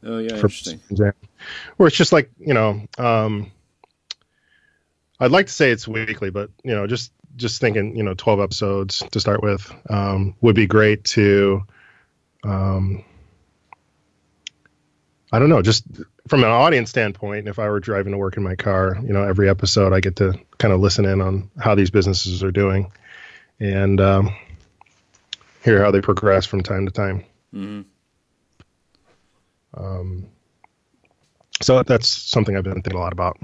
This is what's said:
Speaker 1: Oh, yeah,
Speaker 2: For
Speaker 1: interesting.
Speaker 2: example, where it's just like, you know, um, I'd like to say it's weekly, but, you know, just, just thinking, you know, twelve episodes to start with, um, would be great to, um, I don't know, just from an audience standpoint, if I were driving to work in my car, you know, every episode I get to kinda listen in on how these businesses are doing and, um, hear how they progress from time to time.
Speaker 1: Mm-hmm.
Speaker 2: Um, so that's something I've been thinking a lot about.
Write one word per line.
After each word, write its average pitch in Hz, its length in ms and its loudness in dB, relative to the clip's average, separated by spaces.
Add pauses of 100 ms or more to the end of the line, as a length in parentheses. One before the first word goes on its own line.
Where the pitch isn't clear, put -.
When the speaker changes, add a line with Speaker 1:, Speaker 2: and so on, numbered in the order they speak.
Speaker 1:
Oh, 113 140 -8
yeah, 113 120 -6
Speaker 2:
For 107 160 -2
Speaker 1:
interesting. 90 340 -6 (100)
Speaker 2:
example, 101 380 -2 (480)
where 190 100 6
it's 151 100 2
just - 160 2
like, 160 260 2
you 147 160 -2
know, 107 260 0 (180)
um, 110 520 -2 (1700)
I'd 127 100 2
like 190 160 4
to - 60 -14
say 139 180 2
it's 117 160 -2
weekly, 110 440 -6
but, 101 200 -8 (140)
you 127 100 -4
know, 101 140 -4
just, 127 240 -6 (240)
just 117 240 -6
thinking, 110 360 -2
you 113 60 -4
know, 95 120 -4
twelve 101 260 0
episodes 98 600 -4 (100)
to 110 80 -4
start 104 220 0
with, 101 300 -4 (160)
um, 98 520 -2
would 113 160 4
be 107 100 2
great 107 380 2
to, 101 580 2 (800)
um, 95 640 -4 (2250)
I 113 80 0
don't 139 100 6
know, 143 140 6
just 110 220 0 (420)
from 139 160 2
an 110 80 4
audience 135 400 4
standpoint, 104 560 -6
if 104 140 -8
I 107 80 -2
were 104 100 -2
driving 98 320 -4
to 98 80 -4
work 95 180 -4
in 104 60 -4
my 92 140 -4
car, 95 440 0
you 120 120 -4
know, 98 100 2
every 98 260 2
episode 98 440 2
I 95 80 4
get 95 160 0
to 92 220 0 (200)
kinda 101 180 4
listen 98 280 2
in 95 160 0
on 95 280 -4 (120)
how 107 160 2
these 95 140 4
businesses 92 520 0
are 95 80 -2
doing 98 400 0 (680)
and, 98 400 0
um, 98 340 2 (1300)
hear 104 180 4
how 101 120 4
they 98 80 4
progress 98 440 2
from 95 200 -4
time 98 220 -4
to 95 60 -8
time. 95 320 -4 (300)
Speaker 1:
Mm-hmm. 101 280 -12 (1900)
Speaker 2:
Um, 92 520 -10 (1400)
so 127 200 4
that's 120 260 2
something 107 480 -2
I've 95 80 -4
been 95 100 -6
thinking 92 220 -6
a - 20 -6
lot 87 140 -6
about. 90 320 -4